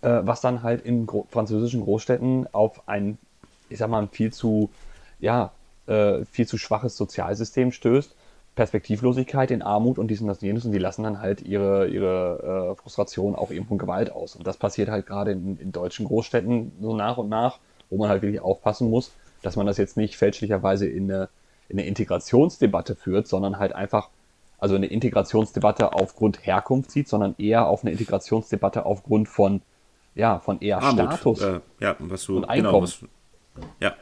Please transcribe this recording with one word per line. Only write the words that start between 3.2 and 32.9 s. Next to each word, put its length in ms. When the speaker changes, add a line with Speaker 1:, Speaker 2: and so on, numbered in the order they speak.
Speaker 1:
ich 80
sag 100
mal, 140
ein 60
viel 240
zu, 380
ja, 320
äh, 440
viel 160
zu 120
schwaches 380
Sozialsystem 760
stößt. 420
Perspektivlosigkeit 960
in 100
Armut 360
und 100
dies 120
und 60
das 120
und 100
jenes. 160
Und 80
die 60
lassen 260
dann 160
halt 220
ihre, 440
ihre, 920
äh, 60
Frustration 540
auch 160
irgendwo 220
in 40
Gewalt 320
aus. 240
Und 140
das 80
passiert 340
halt 160
gerade 240
in, 300
in 100
deutschen 360
Großstädten 680
so 140
nach 220
und 100
nach, 300
wo 100
man 100
halt 140
wirklich 180
aufpassen 500
muss, 220
dass 120
man 120
das 120
jetzt 180
nicht 200
fälschlicherweise 720
in 160
eine, 240
in 100
eine 80
Integrationsdebatte 1120
führt, 320
sondern 320
halt 140
einfach, 340
also 160
eine 120
Integrationsdebatte 1080
aufgrund 520
Herkunft 460
sieht, 180
sondern 300
eher 300
auf 160
eine 80
Integrationsdebatte 920
aufgrund 440
von, 320
ja, 240
von 200
eher 220
Speaker 2:
Armut, 320
Speaker 1:
Status 280
Speaker 2:
äh, 180
ja, 220
was 240
du, 140
Speaker 1:
und 40
Speaker 2:
genau, 100
Speaker 1:
Einkommen. 300
Speaker 2:
was, 160